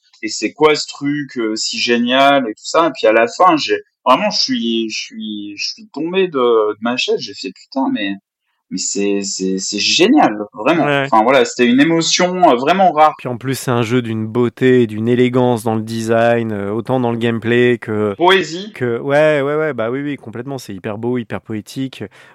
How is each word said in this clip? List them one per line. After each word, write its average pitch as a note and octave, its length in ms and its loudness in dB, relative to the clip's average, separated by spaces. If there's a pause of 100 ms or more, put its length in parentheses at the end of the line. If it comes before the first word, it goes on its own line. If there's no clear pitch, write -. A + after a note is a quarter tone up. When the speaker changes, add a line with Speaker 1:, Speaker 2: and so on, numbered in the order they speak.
(220)
Speaker 1:
Et A2 60 -6
c'est G#2+ 240 -6
quoi D3+ 240 4
ce D3 100 -6
truc, C#3+ 500 -6
euh, A2 200 -2
si A2 220 -6
génial B2 720 2
et G#2+ 60 -6
tout - 100 -20
ça ? » E3 240 0
Et - 80 0
puis A2 120 2
à G#2+ 40 4
la A2+ 140 4
fin, E3+ 300 4
j'ai, G#2 240 -2 (240)
vraiment, E3+ 260 2
je - 80 -4
suis, A2+ 500 -2
je G#2+ 120 -8
suis, G#2 560 -12
je - 160 -8
suis - 160 -18
tombé F3+ 400 -2
de, A#2+ 440 2
de G#2 80 -8
ma A#2+ 160 -2
chaise. G#3 220 -2
J'ai A2 160 -12
fait, « - 200 -10
Putain, - 380 -6
mais, - 200 -4 (560)
mais F#2 100 -8
c'est, G2+ 440 -2
c'est, F#2+ 360 -4
c'est G2+ 200 -6
génial, E3 580 2 (160)
vraiment. » C#3+ 340 0
Speaker 2:
Ouais. C#3 200 0
Speaker 1:
Enfin, A2+ 160 2
voilà, B2 220 4
c'était A#2+ 260 0
une B2+ 100 4
émotion, E3 680 2
euh, B2 60 4
vraiment F3 340 2
rare. D3+ 260 4
Speaker 2:
Puis - 120 -10
en B2 80 -6
plus, B2+ 200 -4
c'est - 140 -6
un A#2+ 120 2
jeu A#2+ 200 0
d'une A2 240 -4
beauté B2 560 2
et A#2 60 2
d'une G#2+ 180 -4
élégance B2 560 2
dans A2 140 -2
le A2 60 -2
design, A2+ 680 0
euh, G2+ 220 -4
autant A2+ 260 -2
dans A#2+ 140 0
le A#2 60 -4
gameplay A#2 600 2
que G#2+ 380 -2
Speaker 1:
Poésie. F#3 580 0
Speaker 2:
que, A#2+ 240 -4
ouais, C#3+ 420 2
ouais, C#3 140 -2
ouais, D#3 180 -2
bah A2+ 200 -4
oui, C#3 100 -6
oui, C#3+ 140 -6
complètement. B2 420 -12
C'est G#2+ 160 -12
hyper G#2 240 -8
beau, A#2+ 180 -4
hyper A2+ 260 -8
poétique, B2+ 600 -10 (320)